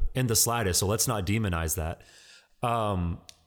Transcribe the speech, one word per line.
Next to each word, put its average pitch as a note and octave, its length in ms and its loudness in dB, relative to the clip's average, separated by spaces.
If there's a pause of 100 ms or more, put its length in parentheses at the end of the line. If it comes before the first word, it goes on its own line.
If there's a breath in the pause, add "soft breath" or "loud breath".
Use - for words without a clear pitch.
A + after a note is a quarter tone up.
(160)
in B2+ 120 2
the A2+ 100 2
slightest, A#2 420 2
so G2 80 2
let's G#2+ 200 2
not G#2+ 180 -2
demonize F2+ 500 0
that. D#2+ 260 -6 (640 loud breath)
Um, G#2 520 0 (260)